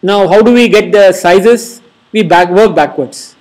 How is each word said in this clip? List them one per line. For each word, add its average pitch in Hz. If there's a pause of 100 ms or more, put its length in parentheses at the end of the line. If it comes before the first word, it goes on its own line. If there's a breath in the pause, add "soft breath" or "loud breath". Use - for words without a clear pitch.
Now, 196
how 196
do 240
we 240
get 180
the 196
sizes? 190 (320)
We 214
back, 175
work 185
backwards. -